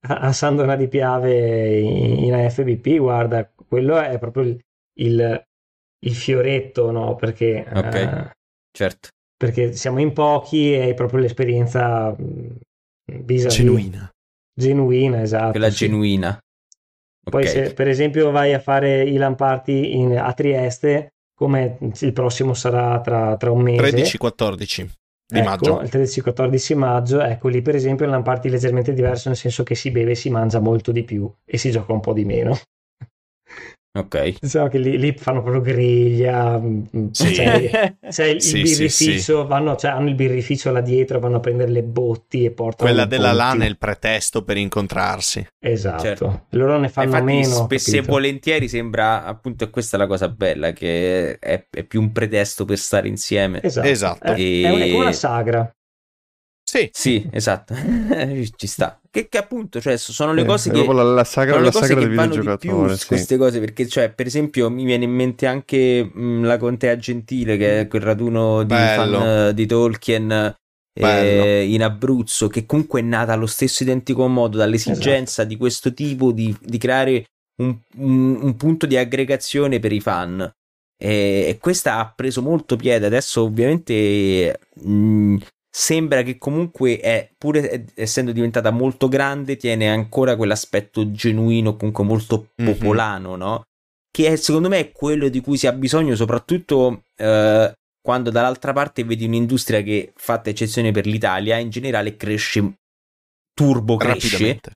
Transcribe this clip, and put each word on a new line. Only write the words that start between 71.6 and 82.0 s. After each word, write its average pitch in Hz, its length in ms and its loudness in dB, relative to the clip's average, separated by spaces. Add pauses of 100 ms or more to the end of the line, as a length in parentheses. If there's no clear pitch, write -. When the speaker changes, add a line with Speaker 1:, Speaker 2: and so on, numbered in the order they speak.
Speaker 2:
in 110 120 2
Abruzzo, 113 680 0
che 110 160 -4
comunque 147 340 0
è 117 40 -2
nata 117 280 0
allo 110 160 0
stesso - 360 -2
identico 127 440 0
modo 117 300 2
dall'esigenza 113 840 0
Speaker 1:
Esatto. 107 40 -2
Speaker 2:
di 110 100 -8
questo 123 360 -2
tipo 131 400 0
di, 110 260 -2
di 117 200 -6
creare 127 460 0 (360)
un, 123 160 -2 (200)
un, 131 440 2
un 135 160 0
punto 160 300 0
di 131 100 2
aggregazione 131 840 0
per 110 140 0
i 104 80 -2
fan. 90 400 -4 (560)
E, 101 500 0
e 92 140 -2
questa 147 380 0
ha 113 140 -4